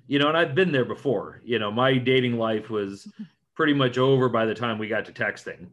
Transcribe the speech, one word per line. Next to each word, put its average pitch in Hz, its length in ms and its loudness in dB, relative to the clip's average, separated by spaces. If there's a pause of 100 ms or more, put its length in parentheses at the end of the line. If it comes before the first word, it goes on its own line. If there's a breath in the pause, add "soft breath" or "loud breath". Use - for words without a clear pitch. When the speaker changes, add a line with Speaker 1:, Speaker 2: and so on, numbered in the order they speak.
Speaker 1:
you 139 140 2
know, 143 80 4
and 156 80 2
I've 165 180 0
been 185 160 4
there 131 140 2
before, 101 600 -4
you 117 140 0
know, 104 140 -4
my 131 260 2
dating 123 400 2
life 113 320 -2
was 101 380 -6 (240 loud breath)
Speaker 2:
<laughs> - 240 -20
Speaker 1:
pretty 151 180 2
much 127 240 0
over 131 300 4
by 113 180 0
the 107 80 -2
time 113 240 -4
we 110 80 -6
got 104 200 -4
to 85 60 -18
texting. 98 600 -8